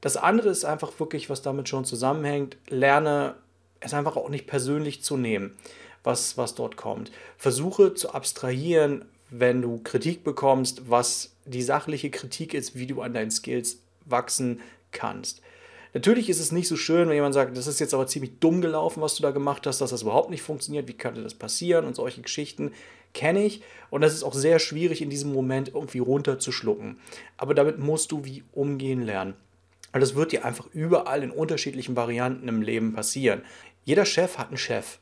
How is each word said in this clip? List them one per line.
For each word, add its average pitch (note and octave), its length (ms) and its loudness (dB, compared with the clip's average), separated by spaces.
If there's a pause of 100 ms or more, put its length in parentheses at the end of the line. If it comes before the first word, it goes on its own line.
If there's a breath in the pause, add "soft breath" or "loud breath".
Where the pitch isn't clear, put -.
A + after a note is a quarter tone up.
Das C#3 160 0
andere G#3 320 6
ist E3 160 0
einfach D3+ 340 -4
wirklich, D#3+ 320 -4
was C3+ 100 -6
damit C#3 260 -4
schon C3+ 160 -2
zusammenhängt, C#3 760 -2 (100)
lerne C#3+ 680 4 (440)
es A#2+ 160 -8
einfach D3 220 0
auch - 120 -4
nicht C#3 160 -6
persönlich C#3+ 560 -2
zu C#3+ 160 -2
nehmen, G#2+ 380 -2 (480 loud breath)
was, - 340 0
was A#2+ 160 -2
dort A#2 220 -6
kommt. A2 360 -8 (260 loud breath)
Versuche F3 580 4
zu - 180 -4
abstrahieren, C#3+ 920 0 (260)
wenn B2 320 2
du A#2 200 -2
Kritik D#3+ 400 -2
bekommst, C3 680 0
was - 420 2 (120)
die B2+ 180 -4
sachliche C#3+ 480 -2
Kritik D#3 420 -10
ist, C#3 240 -6
wie B2+ 100 -8
du C#3 140 -6
an A#2+ 120 -6
deinen A2 180 -2
Skills B2 500 -4 (240)
wachsen B2 540 0 (320 loud breath)
kannst. - 500 -8 (540 loud breath)
Natürlich A3+ 340 4
ist E3 100 2
es D#3 120 -2
nicht E3+ 160 0
so E3 80 0
schön, E3 340 4
wenn D3+ 60 4
jemand C#3+ 180 2
sagt, B2+ 240 2
„Das B2 80 -6
ist C#3+ 140 -2
jetzt D3 160 0
aber C3 100 2
ziemlich C3 340 -6
dumm E3 220 6
gelaufen, D#3+ 400 0
was D3+ 140 0
du - 80 -4
da C#3+ 80 2
gemacht C#3 340 -2
hast, C3+ 160 -2
dass C3 80 0
das A2+ 140 -4
überhaupt A2 260 2
nicht E3 140 -8
funktioniert, D3 440 -6
wie A#2+ 60 -12
könnte A2+ 300 -8
das A2 100 -12
passieren?“ E3 500 2
und B2+ 120 -6
solche B2 260 -6
Geschichten D3 520 -8 (420 loud breath)
kenne F3 280 2
ich. G#3 200 0 (260 loud breath)
Und C#3+ 120 0
das D3+ 120 6
ist D#3 80 -6
auch C3 140 -4
sehr D#3 240 6
schwierig, D#3+ 420 0
in C#3+ 80 -4
diesem C#3+ 240 -2
Moment C3+ 400 0
irgendwie D3 240 -6
runterzuschlucken. B2 1000 0 (380 loud breath)
Aber C#3 180 2
damit C#3+ 240 4
musst D3+ 320 0
du D3+ 120 -4
wie C3+ 280 -14
umgehen C3+ 500 -2
lernen. G2 320 -4 (580)
Weil B2+ 100 4
das B2+ 120 4
wird D#3 180 2
dir - 140 0
einfach - 280 -6
überall D#3 500 2
in C3 80 -6
unterschiedlichen C#3 640 -2
Varianten B2 520 0
im A2+ 140 0
Leben A2 320 0
passieren. A2+ 480 0 (420 loud breath)
Jeder F#3+ 220 4
Chef F3+ 320 0
hat A#2+ 120 -8
einen C3+ 80 -8
Chef. - 440 -6